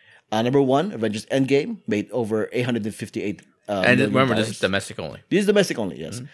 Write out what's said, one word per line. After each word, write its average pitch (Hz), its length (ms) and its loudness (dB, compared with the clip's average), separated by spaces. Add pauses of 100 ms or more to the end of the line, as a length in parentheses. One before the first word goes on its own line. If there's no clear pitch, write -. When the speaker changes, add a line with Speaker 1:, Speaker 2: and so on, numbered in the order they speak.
(320)
Speaker 1:
Uh, 113 100 2
number 131 180 4
one, 139 320 2
Avengers 107 340 -4
Endgame 139 600 0
made 104 240 -2
over 110 420 -2
eight 120 120 -2
hundred 117 200 -2
and 107 100 -6
fifty-eight, 104 480 -8 (260)
uh, 98 180 -2
Speaker 2:
And 123 140 6
Speaker 1:
million 135 120 2
Speaker 2:
remember, 131 220 4
this 110 120 2
Speaker 1:
dollars. 110 100 -8
Speaker 2:
is - 40 -14
domestic 98 380 -2
only. 76 220 -10 (100)
Speaker 1:
This 180 100 2
is 196 60 0
domestic 202 320 2
only, 85 220 -6
yes. 90 160 -10
Speaker 2:
Mm-hmm. 127 180 -12